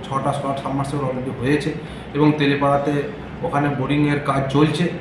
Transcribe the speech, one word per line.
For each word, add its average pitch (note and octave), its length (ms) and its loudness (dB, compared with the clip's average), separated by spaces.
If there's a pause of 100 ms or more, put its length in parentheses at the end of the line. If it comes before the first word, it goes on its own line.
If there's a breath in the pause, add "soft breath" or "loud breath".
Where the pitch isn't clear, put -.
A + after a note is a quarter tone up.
ছটা C#3 300 -2
সোলার C#3 260 -4
সাবমার্সিবল C3+ 460 -4
already B2+ 320 -4
হয়েছে D3 300 2 (460 loud breath)
এবং D3+ 120 6 (100)
তেলিপাড়াতে C#3+ 540 2 (540)
ওখানে C#3+ 220 0 (100)
বোরিংয়ের D3 500 2
কাজ C3+ 140 0 (120)
চলছে। D#3 300 4 (160)